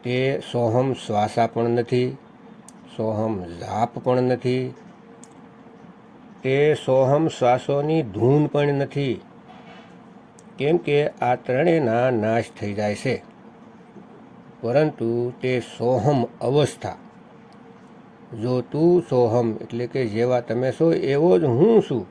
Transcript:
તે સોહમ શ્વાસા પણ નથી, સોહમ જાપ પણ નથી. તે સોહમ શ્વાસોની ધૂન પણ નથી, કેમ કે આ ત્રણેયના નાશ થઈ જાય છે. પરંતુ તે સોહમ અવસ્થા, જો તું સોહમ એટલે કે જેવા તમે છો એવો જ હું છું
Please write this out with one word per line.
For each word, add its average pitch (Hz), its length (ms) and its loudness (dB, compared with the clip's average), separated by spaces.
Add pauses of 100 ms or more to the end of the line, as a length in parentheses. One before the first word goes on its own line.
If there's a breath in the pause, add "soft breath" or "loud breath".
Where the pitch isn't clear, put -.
તે 131 380 -2 (100)
સોહમ 120 420 0
શ્વાસા 110 540 -2
પણ 117 220 -2
નથી, 123 480 -2 (800)
સોહમ 110 460 -4
જાપ 98 560 -6
પણ 127 220 0
નથી. 127 520 -2 (1700)
તે 143 320 2 (100)
સોહમ 135 420 2
શ્વાસોની 143 760 0
ધૂન 123 440 2
પણ 147 200 0
નથી, 139 540 -2 (1400 loud breath)
કેમ 151 200 0
કે 147 320 0
આ 123 260 0
ત્રણેયના 127 760 0
નાશ 113 340 0 (160)
થઈ 104 140 -6
જાય 104 220 -2
છે. 120 280 -4 (1400)
પરંતુ 120 800 -2
તે 127 180 -2
સોહમ 120 680 0 (160)
અવસ્થા, 123 540 -2 (1500)
જો 123 200 -2
તું 170 480 2
સોહમ 117 480 2
એટલે 117 300 -8
કે 131 180 -4
જેવા 120 340 0
તમે 123 320 -2
છો 165 220 2
એવો 165 460 2
જ 165 40 0
હું 170 380 4
છું 110 280 -4